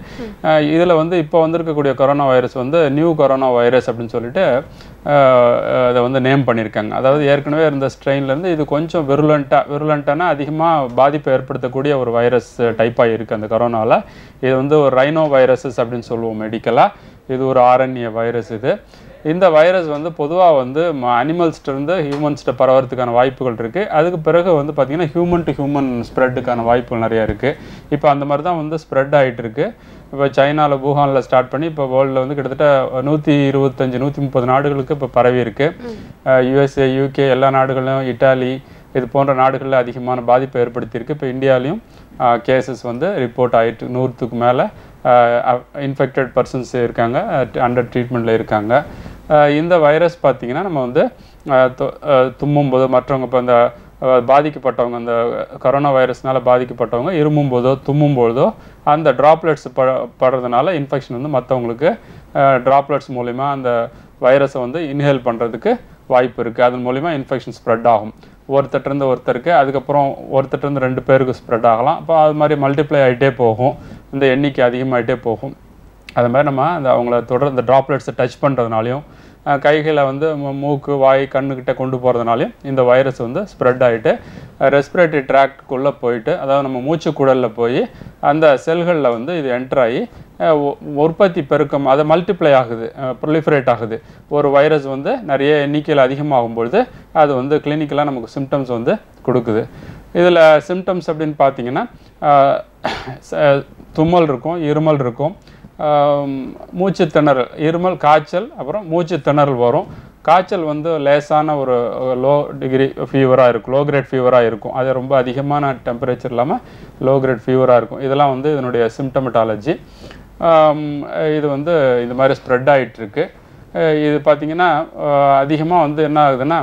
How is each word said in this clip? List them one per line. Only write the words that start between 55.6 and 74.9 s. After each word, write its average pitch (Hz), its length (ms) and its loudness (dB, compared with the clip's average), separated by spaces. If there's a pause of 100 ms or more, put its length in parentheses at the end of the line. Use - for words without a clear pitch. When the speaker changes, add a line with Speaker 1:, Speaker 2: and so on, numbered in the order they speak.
Speaker 2:
வைரஸ்னால 131 520 0
பாதிக்கப்பட்டவங்க 123 680 0
இருமும் 147 400 2
போதோ 127 220 2 (100)
தும்மும் 143 340 0
போதோ 120 300 2 (360)
அந்த 151 280 2
droplets 151 640 2
ப-, 131 140 2 (300)
படுறதுனால 127 560 0
infection 139 440 -6
வந்து 147 140 -6
மத்தவங்களுக்கு, 123 580 -2 (460)
அஹ், 139 280 2
droplets 139 480 0
மூலியமா 123 400 -6
அந்த 131 200 -4 (500)
வைரஸை 135 380 2
வந்து 127 300 -6
inhale 139 360 -2
பண்றதுக்கு 117 480 -2 (340)
வாய்ப்பு 127 340 0
இருக்கு. 117 220 -2
அதன் 123 220 0
மூலியமா 139 280 -4
infection 127 440 -8
spread 117 300 -2
ஆகும் 110 260 0 (360)
ஒருத்தர்ட்ட 139 400 -2
இருந்து 139 180 -2
ஒருத்தருக்கு, 127 460 -2
அதுக்கப்புறம் 139 540 0 (260)
ஒருத்தர்ட்ட 135 320 -2
இருந்து 143 140 -4
ரெண்டு 127 220 -2
பேருக்கு 131 320 2
spread 120 340 -2
ஆகலாம். 123 300 2
அப்போ 156 200 -4
அது 156 160 4
மாதிரி 151 280 0
multiply 143 400 0
ஆயிட்டே 131 340 2
போகும், 120 400 0 (360)
இந்த 139 140 0
எண்ணிக்கை 135 380 2
அதிகமாயிட்டே 123 580 -2